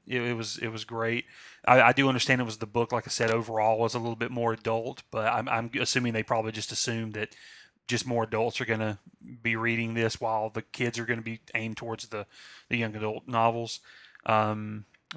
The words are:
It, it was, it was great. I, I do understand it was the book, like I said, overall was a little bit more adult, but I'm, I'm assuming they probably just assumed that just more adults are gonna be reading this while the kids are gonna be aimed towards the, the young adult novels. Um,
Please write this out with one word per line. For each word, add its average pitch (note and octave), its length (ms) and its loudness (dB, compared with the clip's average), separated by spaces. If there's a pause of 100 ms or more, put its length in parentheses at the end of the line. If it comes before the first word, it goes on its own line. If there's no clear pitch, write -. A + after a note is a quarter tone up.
It, B2 160 -2
it A#2+ 100 0
was, A2+ 240 -6
it A#2 120 -4
was A2 140 -8
great. A#2 420 -2 (420)
I, B2+ 140 10
I A#2+ 100 10
do C3+ 160 4
understand B2+ 340 2
it B2 40 0
was G#2+ 120 -6
the A2+ 80 -6
book, A2+ 260 0
like A#2 160 -2
I - 40 -8
said, A#2 180 2
overall A2+ 480 2
was A2+ 160 0
a B2 60 -4
little A#2 160 -4
bit A#2 160 -6
more A#2 220 0
adult, A2+ 580 -4
but A2+ 200 0
I'm, A#2+ 160 -2
I'm A#2 220 -2 (100)
assuming B2 340 0
they A2 100 0
probably A2 300 0
just A2 180 -8
assumed A2+ 420 -4
that G#2+ 220 -8 (520)
just A#2+ 200 0
more A#2 160 0
adults A2 360 -2
are A#2 60 -4
gonna A2 340 0 (420)
be A2+ 140 -2
reading A#2 380 0
this A2+ 260 0
while A2 300 -2
the A2+ 120 -6
kids A#2+ 380 -4
are A#2 60 -6
gonna A#2 160 -2
be A2 180 -10 (160)
aimed A2 220 -4
towards A2+ 300 -8
the, G#2 180 -8 (440)
the A#2+ 80 0
young A2 180 -2
adult G#2+ 320 -4
novels. A#2 520 2 (460)
Um, G#2+ 600 0 (320)